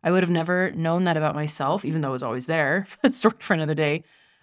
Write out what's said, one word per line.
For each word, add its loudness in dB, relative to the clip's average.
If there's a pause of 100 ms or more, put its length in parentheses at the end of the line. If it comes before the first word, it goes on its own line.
I 2
would 4
have 0
never 0
known 0
that 2
about 0
myself, -2
even -2
though -2
it -4
was -6
always -4
there, 0 (120)
<laughs> 4
story 2
for 0
another 0
day, 0 (380)